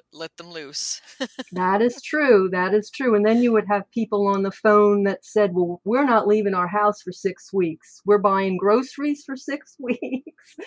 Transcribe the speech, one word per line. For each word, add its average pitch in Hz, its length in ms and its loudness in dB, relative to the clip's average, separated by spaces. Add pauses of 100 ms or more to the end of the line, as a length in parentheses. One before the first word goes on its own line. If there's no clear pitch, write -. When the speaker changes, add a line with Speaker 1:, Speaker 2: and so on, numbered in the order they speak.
(120)
Speaker 1:
let 160 260 -14
them 170 140 -18
loose. 151 500 -8 (180)
<laughs> 262 100 -4 (220)
Speaker 2:
That 185 300 0
is 247 200 0
true. 247 500 2
That 185 240 -2
is 208 160 -2
true. 247 240 0
And 208 100 2
then 226 160 4
you 240 120 2
would 208 140 2
have 202 240 -2
people 208 360 -2
on 196 160 0
the 196 80 -2
phone 208 520 4
that 196 220 -2
said, 208 300 0
"Well, 175 280 -2
we're 254 220 0
not 220 220 2
leaving 208 260 2
our 196 140 -2
house 208 340 0
for 185 100 -12
six - 400 -8
weeks. 175 540 -4
We're 208 140 4
buying 190 380 0
groceries 262 680 -2
for 277 100 -10
six - 420 -12
<laughs> - 20 -20
weeks. - 760 -10 (120)